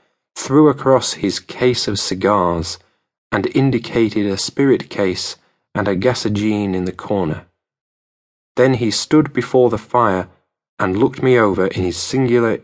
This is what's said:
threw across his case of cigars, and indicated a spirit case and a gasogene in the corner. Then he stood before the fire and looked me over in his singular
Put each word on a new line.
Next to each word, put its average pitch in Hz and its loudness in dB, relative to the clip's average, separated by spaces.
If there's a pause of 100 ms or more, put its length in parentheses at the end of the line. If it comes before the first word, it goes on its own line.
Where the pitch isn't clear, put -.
(360)
threw 147 4
across 131 0
his - -4
case - -2
of 104 -4
cigars, 92 0 (540)
and 104 -2
indicated 117 0
a 98 -2
spirit - 0
case - -4 (380)
and 104 -2
a 98 0
gasogene 104 -2
in 92 -2
the 92 -6
corner. 92 -4 (1120)
Then 127 4
he 110 -2
stood 151 0
before 123 2
the 110 -2
fire 98 0 (500)
and 95 -2
looked 131 0
me 127 4
over 95 2
in - -4
his 87 -4
singular 120 0